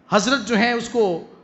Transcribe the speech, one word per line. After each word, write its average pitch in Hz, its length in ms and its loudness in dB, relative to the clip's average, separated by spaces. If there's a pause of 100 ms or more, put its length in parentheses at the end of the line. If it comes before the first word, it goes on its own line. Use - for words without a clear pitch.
(100)
हज़रत 220 380 2
जो 233 80 0
हैं 233 180 2
उसको 233 280 -2 (420)